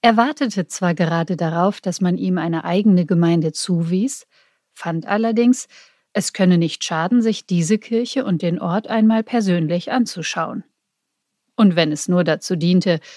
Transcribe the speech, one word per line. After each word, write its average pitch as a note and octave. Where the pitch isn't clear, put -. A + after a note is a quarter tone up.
Er A3+
wartete A#3+
zwar F3
gerade E3
darauf, E3+
dass -
man F3+
ihm F#3
eine E3
eigene F3+
Gemeinde E3+
zuwies, F3+
fand E3
allerdings, A3+
es -
könne F3+
nicht E3
schaden, F3+
sich A3
diese F3
Kirche A#3
und F3
den F3
Ort F3+
einmal A3
persönlich F3
anzuschauen. F#3
Und F#3+
wenn D#3
es -
nur F3+
dazu E3
diente, F3